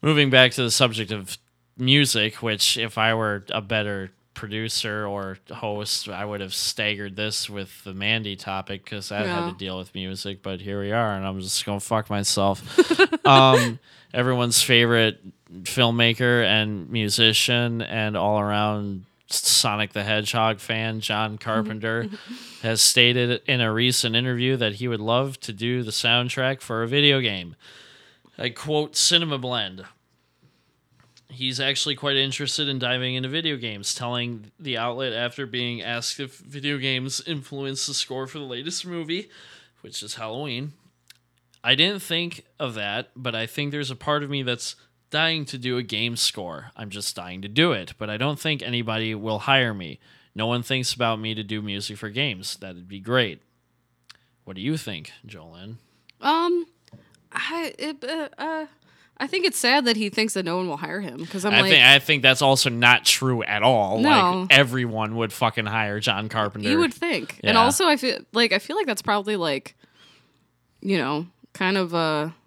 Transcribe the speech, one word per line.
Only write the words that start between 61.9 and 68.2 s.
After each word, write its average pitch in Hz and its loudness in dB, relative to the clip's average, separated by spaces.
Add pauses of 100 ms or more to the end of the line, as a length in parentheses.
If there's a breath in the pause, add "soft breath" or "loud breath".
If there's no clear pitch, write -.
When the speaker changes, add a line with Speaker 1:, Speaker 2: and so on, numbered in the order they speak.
Speaker 1:
think 139 0
that's 131 6
also 135 6
not 120 6
true 127 2
at 104 0
all. 107 4
Speaker 2:
No. 196 6
Speaker 1:
Like, 185 -4 (100)
everyone 117 2
would 113 -2
fucking 117 0
hire 104 -2
John 104 -2
Carpenter. 104 -2
Speaker 2:
You 302 4
would 320 0
think. 320 -4
And 220 4
Speaker 1:
Yeah. 226 8
Speaker 2:
also, 285 4
I 302 4
feel, 254 -2 (120)